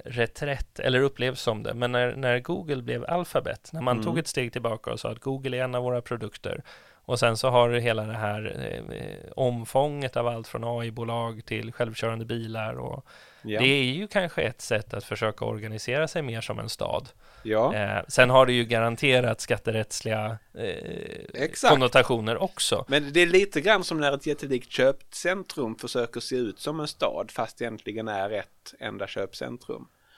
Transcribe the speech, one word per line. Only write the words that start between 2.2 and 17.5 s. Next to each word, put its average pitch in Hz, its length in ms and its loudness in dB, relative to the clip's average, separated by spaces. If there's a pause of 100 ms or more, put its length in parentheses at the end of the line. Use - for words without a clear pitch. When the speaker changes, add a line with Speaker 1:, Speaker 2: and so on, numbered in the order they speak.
Speaker 1:
Google 156 440 -4
blev 120 220 -4
Alphabet, - 680 -2
när 160 100 -8
man 123 140 4
Speaker 2:
Mm. 113 80 -2
Speaker 1:
tog 165 140 0
ett 156 100 -2
steg 127 240 -2
tillbaka 113 400 -4
och 113 80 -4
sa - 100 -4
att 113 100 -8
Google 135 380 -4
är 127 60 0
en 127 100 -2
av 123 80 0
våra 123 200 0
produkter, - 600 -6 (420)
och 123 140 -2
sen 113 180 4
så 131 120 2
har 123 200 8
du 120 120 2
hela 113 220 0
det 110 140 -6
här, 107 420 -4
eh, 57 380 -8
eh, 52 200 -10 (200)
omfånget 135 800 0
av 120 120 0
allt 113 200 -4
från 117 160 -6
A 117 200 -2
I-bolag 117 600 -6
till 110 260 -6
självkörande 113 520 -4
bilar 113 500 -6
och 127 320 -10 (360)
Speaker 2:
Ja. 107 180 -2
Speaker 1:
det 123 60 6
är 139 180 6
ju 147 220 -2
kanske 180 360 -2
ett 117 180 -2
sätt - 340 -2
att 104 100 -6
försöka 107 400 -2
organisera 110 640 -2
sig 165 140 -4
mer 117 180 -4
som 110 180 -6
en 110 100 -6
stad. - 400 -4 (340)
Speaker 2:
Ja. 110 320 4